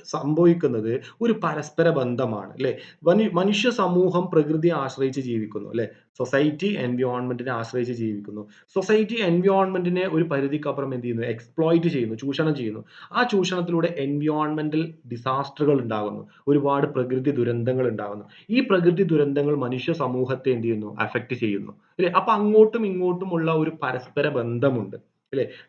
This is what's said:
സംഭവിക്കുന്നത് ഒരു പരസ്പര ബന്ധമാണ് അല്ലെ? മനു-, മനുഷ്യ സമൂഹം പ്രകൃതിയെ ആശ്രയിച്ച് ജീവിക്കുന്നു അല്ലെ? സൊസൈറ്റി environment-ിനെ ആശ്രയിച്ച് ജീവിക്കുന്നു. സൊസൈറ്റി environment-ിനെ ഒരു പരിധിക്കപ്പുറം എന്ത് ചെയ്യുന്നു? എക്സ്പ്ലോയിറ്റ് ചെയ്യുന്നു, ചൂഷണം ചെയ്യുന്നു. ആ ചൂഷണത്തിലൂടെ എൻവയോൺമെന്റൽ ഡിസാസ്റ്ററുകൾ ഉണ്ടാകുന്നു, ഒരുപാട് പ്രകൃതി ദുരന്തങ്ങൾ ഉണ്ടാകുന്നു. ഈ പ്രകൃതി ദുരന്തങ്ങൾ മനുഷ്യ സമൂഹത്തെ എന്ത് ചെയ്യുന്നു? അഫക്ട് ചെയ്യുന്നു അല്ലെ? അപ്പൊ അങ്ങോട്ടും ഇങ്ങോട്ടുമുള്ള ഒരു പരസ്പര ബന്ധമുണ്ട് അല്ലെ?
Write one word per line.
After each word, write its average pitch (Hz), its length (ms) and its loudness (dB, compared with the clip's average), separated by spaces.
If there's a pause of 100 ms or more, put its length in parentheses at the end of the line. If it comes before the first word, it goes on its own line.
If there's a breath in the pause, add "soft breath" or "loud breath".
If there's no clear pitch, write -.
സംഭവിക്കുന്നത് 147 960 2 (200 loud breath)
ഒരു 226 220 0
പരസ്പര 156 460 0
ബന്ധമാണ് 123 640 -2
അല്ലെ? 131 240 -2 (260 loud breath)
മനു-, 190 280 4
മനുഷ്യ 202 380 2
സമൂഹം 180 600 2
പ്രകൃതിയെ 160 420 2
ആശ്രയിച്ച് 135 480 -2
ജീവിക്കുന്നു 107 480 -6
അല്ലെ? 113 180 -2 (300 soft breath)
സൊസൈറ്റി 147 600 0 (100)
environment-ിനെ 123 640 -4
ആശ്രയിച്ച് 120 420 -4
ജീവിക്കുന്നു. 104 560 -6 (260 loud breath)
സൊസൈറ്റി 214 540 2
environment-ിനെ 185 800 2
ഒരു 160 120 2
പരിധിക്കപ്പുറം 139 720 -2
എന്ത് 120 120 -6
ചെയ്യുന്നു? 120 220 -4
എക്സ്പ്ലോയിറ്റ് 160 600 0
ചെയ്യുന്നു, 117 280 -2
ചൂഷണം 139 400 -2
ചെയ്യുന്നു. 110 300 -6 (280 loud breath)
ആ 233 100 0
ചൂഷണത്തിലൂടെ 175 760 0
എൻവയോൺമെന്റൽ 151 960 -2 (180)
ഡിസാസ്റ്ററുകൾ 135 720 0
ഉണ്ടാകുന്നു, 104 480 -6 (180 loud breath)
ഒരുപാട് 143 400 4
പ്രകൃതി 131 440 0
ദുരന്തങ്ങൾ 120 560 0
ഉണ്ടാകുന്നു. 104 380 -6 (240 loud breath)
ഈ 240 100 2
പ്രകൃതി 180 440 4
ദുരന്തങ്ങൾ 147 520 2
മനുഷ്യ 127 380 -2
സമൂഹത്തെ 127 560 -2
എന്ത് 117 140 0
ചെയ്യുന്നു? 107 360 -2
അഫക്ട് 113 340 -4
ചെയ്യുന്നു 104 380 -2
അല്ലെ? - 400 -4
അപ്പൊ 190 200 2
അങ്ങോട്ടും 214 540 4
ഇങ്ങോട്ടുമുള്ള 180 680 0
ഒരു 156 180 0 (120)
പരസ്പര 139 460 -2
ബന്ധമുണ്ട് 120 840 -2 (100)
അല്ലെ? 131 240 -4 (200 loud breath)